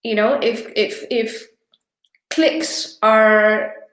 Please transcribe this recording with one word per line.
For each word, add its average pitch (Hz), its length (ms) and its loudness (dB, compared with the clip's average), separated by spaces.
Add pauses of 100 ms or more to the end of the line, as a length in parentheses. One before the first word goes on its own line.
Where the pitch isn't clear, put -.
you 226 120 -4
know, 226 260 2
if, 233 340 -4
if, - 360 -4
if 226 340 -4 (840)
clicks - 720 -2
are 214 720 4 (200)